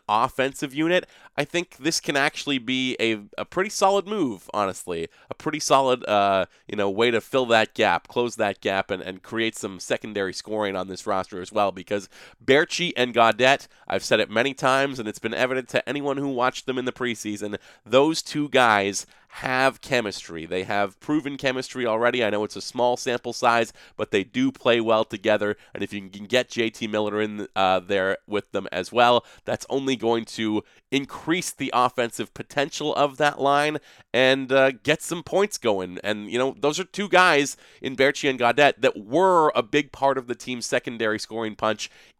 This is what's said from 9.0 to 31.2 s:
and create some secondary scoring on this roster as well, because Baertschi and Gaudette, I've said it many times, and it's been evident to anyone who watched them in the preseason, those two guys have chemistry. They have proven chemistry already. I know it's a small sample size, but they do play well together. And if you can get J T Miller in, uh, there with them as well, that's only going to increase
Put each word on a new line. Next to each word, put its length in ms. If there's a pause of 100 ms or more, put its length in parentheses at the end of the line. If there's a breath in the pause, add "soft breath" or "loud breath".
and 180
create 340
some 240
secondary 540
scoring 420
on 120
this 180
roster 340
as 120
well, 200
because 380 (340 loud breath)
Baertschi 540
and 160
Gaudette, 540 (200 soft breath)
I've 160
said 160
it 120
many 240
times, 420
and 100
it's 120
been 160
evident 340
to 180
anyone 300
who 120
watched 360
them 140
in 60
the 60
preseason, 640 (280 loud breath)
those 380
two 260
guys 560 (300 soft breath)
have 440
chemistry. 640
They 180
have 360
proven 380
chemistry 480
already. 360
I 80
know 140
it's 140
a 40
small 360
sample 340
size, 400 (240 loud breath)
but 160
they 140
do 260
play 300
well 240
together. 500 (180 soft breath)
And 120
if 80
you 160
can 160
get 240
J 200
T 160
Miller 360
in, 340
uh, 240
there 380 (100)
with 240
them 220
as 180
well, 340 (200 loud breath)
that's 240
only 260
going 300
to 400 (260 soft breath)
increase 600